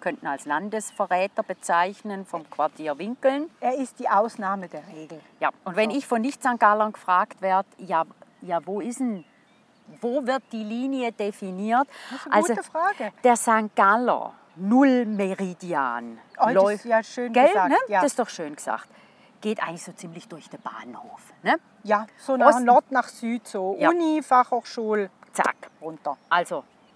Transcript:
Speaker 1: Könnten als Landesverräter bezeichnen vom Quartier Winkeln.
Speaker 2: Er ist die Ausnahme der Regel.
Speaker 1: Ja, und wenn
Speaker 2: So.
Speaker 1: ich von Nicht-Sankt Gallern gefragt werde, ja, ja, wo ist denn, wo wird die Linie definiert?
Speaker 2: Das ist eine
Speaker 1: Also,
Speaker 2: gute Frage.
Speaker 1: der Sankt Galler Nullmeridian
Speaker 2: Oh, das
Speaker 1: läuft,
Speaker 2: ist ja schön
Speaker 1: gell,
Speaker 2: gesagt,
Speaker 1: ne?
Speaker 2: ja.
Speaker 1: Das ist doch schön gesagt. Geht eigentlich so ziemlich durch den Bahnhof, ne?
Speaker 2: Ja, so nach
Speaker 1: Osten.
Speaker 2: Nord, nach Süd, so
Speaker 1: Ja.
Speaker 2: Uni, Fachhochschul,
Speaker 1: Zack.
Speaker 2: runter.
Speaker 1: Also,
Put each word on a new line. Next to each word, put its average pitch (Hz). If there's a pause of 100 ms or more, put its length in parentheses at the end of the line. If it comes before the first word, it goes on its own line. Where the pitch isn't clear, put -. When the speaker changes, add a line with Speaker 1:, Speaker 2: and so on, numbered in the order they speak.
Speaker 1:
Könnten 156
als 143
Landesverräter 196
bezeichnen 190
vom 160
Quartier 151
Winkeln. 269 (100)
Speaker 2:
Er 247
ist 269
die 240
Ausnahme 202
der 151
Regel. 156 (200)
Speaker 1:
Ja, 147 (140)
und 180
wenn 220
Speaker 2:
So. 233
Speaker 1:
ich 277
von 233
Nicht-Sankt 247
Gallern 214
gefragt 185
werde, 190 (100)
ja, 165 (380)
ja, 175
wo 202
ist 233
denn, 220 (760)
wo 240
wird 254 (100)
die 226
Linie 240
definiert? 208 (220)
Speaker 2:
Das 262
ist -
eine 277
Speaker 1:
Also, 311
Speaker 2:
gute 349
Frage. 320 (120)
Speaker 1:
der 240
Sankt 220
Galler 214 (240)
Nullmeridian 190 (200)
Speaker 2:
Oh, -
das 214
Speaker 1:
läuft, 196
Speaker 2:
ist 220
ja 226
schön 247
Speaker 1:
gell, 247
Speaker 2:
gesagt, 349
Speaker 1:
ne? 330 (120)
Speaker 2:
ja. 202
Speaker 1:
Das 294
ist -
doch 233
schön 151
gesagt. - (520)
Geht 214
eigentlich 170
so 180
ziemlich 165
durch 151
den 147
Bahnhof, 113 (100)
ne? 233 (280)
Speaker 2:
Ja, 208 (120)
so 269
nach 247
Speaker 1:
Osten. 247
Speaker 2:
Nord, 247
nach 254
Süd, 233
so 190
Speaker 1:
Ja. 330
Speaker 2:
Uni, 311
Fachhochschul, 226 (220)
Speaker 1:
Zack. - (100)
Speaker 2:
runter. 156 (140)
Speaker 1:
Also, 170 (320)